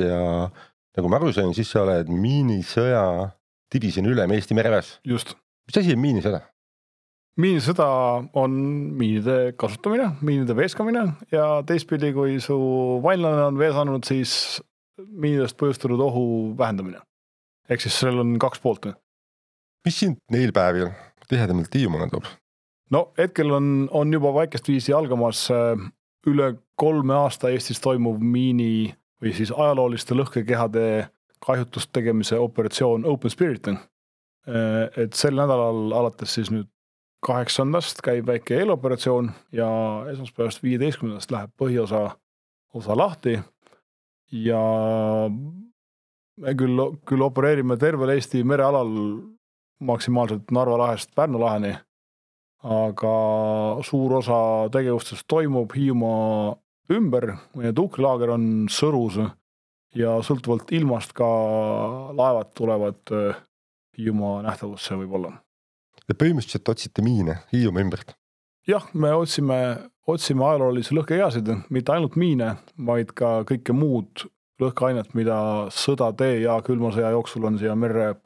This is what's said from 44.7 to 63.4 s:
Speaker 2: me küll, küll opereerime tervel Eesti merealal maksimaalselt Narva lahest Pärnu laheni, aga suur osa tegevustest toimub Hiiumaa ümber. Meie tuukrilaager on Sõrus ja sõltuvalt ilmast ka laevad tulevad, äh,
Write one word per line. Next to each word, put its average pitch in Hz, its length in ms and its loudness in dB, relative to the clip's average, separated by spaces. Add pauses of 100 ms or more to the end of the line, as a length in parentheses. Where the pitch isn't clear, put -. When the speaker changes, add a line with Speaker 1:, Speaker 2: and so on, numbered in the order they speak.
Speaker 2:
me 151 1300 -10
küll, 127 240 2 (240)
küll 135 160 2
opereerime 131 560 2
tervel 139 320 2
Eesti 131 320 0
merealal 135 480 2 (880)
maksimaalselt 120 720 -2
Narva 123 320 2
lahest 117 320 -4
Pärnu 143 240 0
laheni, 107 340 0 (960)
aga 110 480 0 (720)
suur 131 340 0
osa 120 200 2 (340)
tegevustest 123 560 -2
toimub 139 480 0
Hiiumaa 110 800 0 (340)
ümber. 127 440 0 (240)
Meie 117 180 -2
tuukrilaager 131 580 0
on 117 120 0 (260)
Sõrus 120 480 0 (760)
ja 117 200 0 (100)
sõltuvalt 120 500 -2
ilmast 139 420 0
ka 120 100 2 (920)
laevad 127 400 2
tulevad, 104 440 -2 (100)
äh, 104 320 -2 (540)